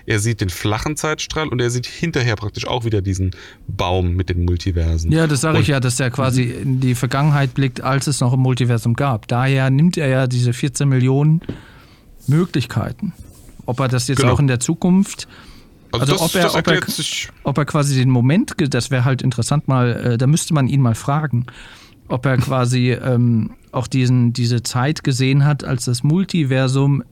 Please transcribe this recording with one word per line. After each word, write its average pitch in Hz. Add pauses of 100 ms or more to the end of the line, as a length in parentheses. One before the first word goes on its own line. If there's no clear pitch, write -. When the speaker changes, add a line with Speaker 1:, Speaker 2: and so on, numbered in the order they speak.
Speaker 1:
er 110
sieht 110
den 98
flachen 107
Zeitstrahl 156
und 127
er 123
sieht 120
hinterher 127
praktisch -
auch 117
wieder 107
diesen 92 (360)
Baum 90
mit 92
den 87
Multiversen. 82
Speaker 2:
Ja, 160
das 147
sag 160
ich -
Speaker 1:
Und -
Speaker 2:
ja, 139
dass 123
er 131
quasi 127
in 127
die 127
Vergangenheit 139
blickt, 135
als 131
es 143
noch 123
ein 131
Multiversum 123
gab. 131
Daher 131
nimmt 151
er 147
ja 131
diese 123
vierzehn 143
Millionen 135 (840)
Möglichkeiten. 139 (540)
Ob 123
er 135
das 123
jetzt 135
Speaker 1:
Genau. 123
Speaker 2:
auch 127
in 143
der 127
Zukunft, 180 (640)
Speaker 1:
Also 117
Speaker 2:
also 139
Speaker 1:
das, 180
Speaker 2:
ob 165
er, 180
Speaker 1:
das 165
Speaker 2:
ob 160
er, 170
Speaker 1:
erklärt 180
sich. - (140)
Speaker 2:
ob 139
er 151
quasi 143
den 131
Moment 131
ge-, 147
das 131
wär 127
halt 131
interessant 131
mal, 123
äh, 117
da 127
müsste 160
man 135
ihn 139
mal 120
fragen, 139 (600)
ob 127
er 131
quasi, 127
<laughs> 120
ähm, 120 (160)
auch 127
diesen, 127
diese 120
Zeit 131
gesehen 135
hat, 147
als 131
das 123
Multiversum 139